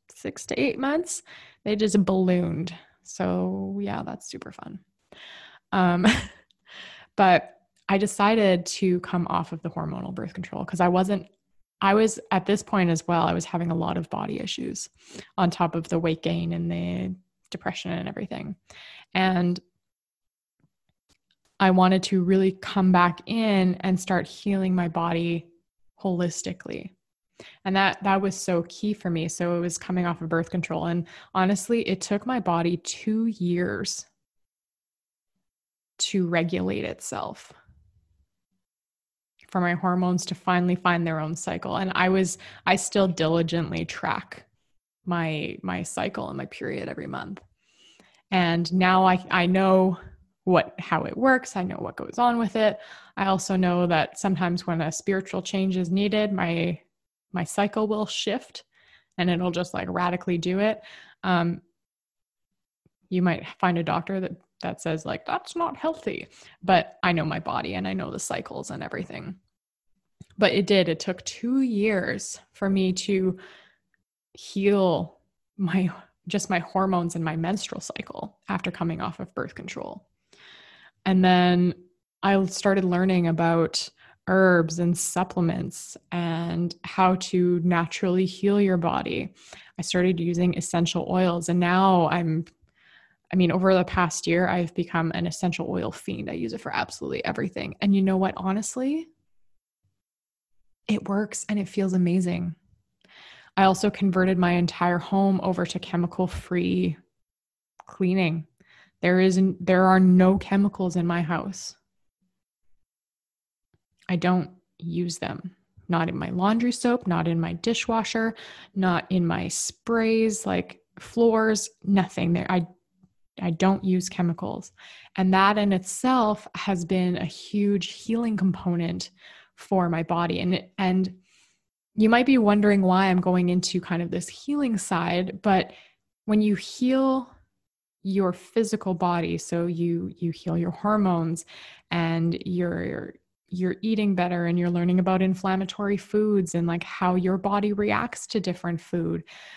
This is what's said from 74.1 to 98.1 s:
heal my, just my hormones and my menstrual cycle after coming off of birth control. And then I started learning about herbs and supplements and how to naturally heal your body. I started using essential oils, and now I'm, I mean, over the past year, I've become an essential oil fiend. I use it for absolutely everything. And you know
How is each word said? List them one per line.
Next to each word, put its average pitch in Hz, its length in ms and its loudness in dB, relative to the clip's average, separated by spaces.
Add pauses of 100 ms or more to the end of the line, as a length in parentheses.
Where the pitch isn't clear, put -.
heal 190 840 0 (380)
my, 185 340 0 (360)
just 190 240 -4
my 180 80 0
hormones 175 560 -2
and 170 100 -6
my 160 120 -4
menstrual 175 440 -4
cycle - 580 -12 (100)
after 185 220 -4
coming 170 300 -4
off - 200 -8
of - 140 -12
birth - 200 -8
control. - 540 -14 (960)
And 185 200 4
then 180 500 6 (480)
I 196 240 4
started 190 380 2
learning 180 440 2
about 165 600 0 (380)
herbs 180 520 4
and 175 180 2
supplements - 1000 -4 (140)
and 170 720 -4
how 185 340 2
to 180 460 0
naturally 175 640 0
heal 202 360 0
your 190 180 4
body. - 560 -4 (440)
I 175 40 -8
started 180 360 0
using 175 380 0
essential 170 520 -2
oils, 175 400 0
and 175 120 2
now 180 480 4
I'm, 165 380 0 (880)
I 185 40 0
mean, 180 160 4
over 190 220 4
the 180 100 4
past - 420 -2
year, 175 220 2
I've 175 260 0
become 165 400 -2
an 175 120 -2
essential 170 420 -4
oil - 240 -4
fiend. - 360 -10
I - 40 -8
use - 220 -6
it - 60 -12
for - 140 -10
absolutely - 500 -6
everything. - 560 -6
And 196 140 2
you 196 80 4
know 190 140 2